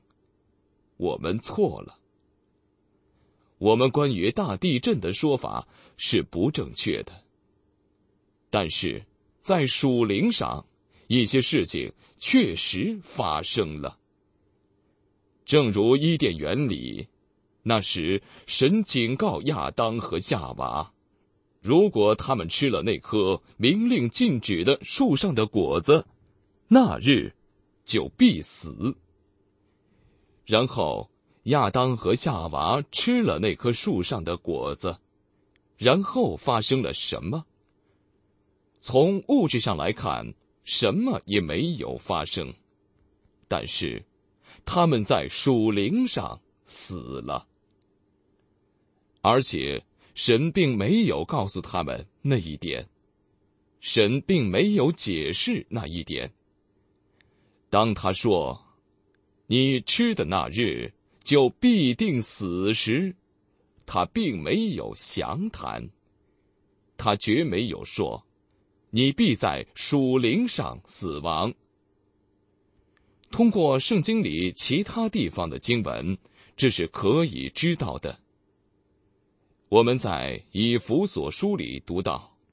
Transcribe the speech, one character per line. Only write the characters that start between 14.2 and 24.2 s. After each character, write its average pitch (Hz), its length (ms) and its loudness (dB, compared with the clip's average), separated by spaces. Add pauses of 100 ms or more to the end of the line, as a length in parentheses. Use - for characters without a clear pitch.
正 139 260 4
如 107 240 6
伊 156 220 2
甸 87 200 0
园 98 300 -2
里， 64 400 -8 (540)
那 113 180 0
时 95 420 -2 (240)
神 190 380 2
警 123 320 0
告 135 280 -2
亚 98 280 -4
当 113 260 -2
和 87 220 -4
夏 85 340 -4
娃， 64 400 -6 (680)
如 170 280 4
果 107 260 4
他 135 200 -2
们 85 120 -4
吃 135 220 0
了 90 140 0
那 98 140 0
棵 95 440 0 (160)
明 196 320 2
令 123 200 2
禁 175 300 2